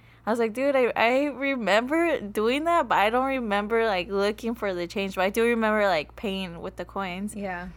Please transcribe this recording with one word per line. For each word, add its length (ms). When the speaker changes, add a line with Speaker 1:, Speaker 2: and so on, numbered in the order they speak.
Speaker 1:
I 40
was 100
like, 140
"Dude, 220
I, 200
I 300
remember 960
doing 440
that, 220
but 100
I 120
don't 180
remember, 580
like, 240
looking 460
for 180
the 140
change. 280
But 80
I 60
do 140
remember, 440
like, 280
paying 460
with 160
the 80
coins." 500
Speaker 2:
Yeah. 420